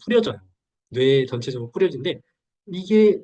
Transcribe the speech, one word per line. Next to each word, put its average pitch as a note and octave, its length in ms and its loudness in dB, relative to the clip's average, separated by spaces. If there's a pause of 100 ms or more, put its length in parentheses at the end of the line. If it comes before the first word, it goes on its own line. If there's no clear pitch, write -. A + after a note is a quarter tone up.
뿌려져요. G#3+ 360 0 (480)
뇌 C3 380 2
전체적으로 B2 440 -8
뿌려지는데 E3 500 -2 (460)
이게 G#3 560 2